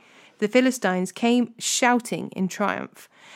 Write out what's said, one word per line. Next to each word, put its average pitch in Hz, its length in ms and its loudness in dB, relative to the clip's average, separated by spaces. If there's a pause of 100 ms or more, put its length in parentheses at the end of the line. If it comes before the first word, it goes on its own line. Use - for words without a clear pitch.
(380)
the 208 100 0
Philistines 208 640 2
came 240 460 0
shouting 240 720 0
in 185 180 -2
triumph. - 600 -6 (280)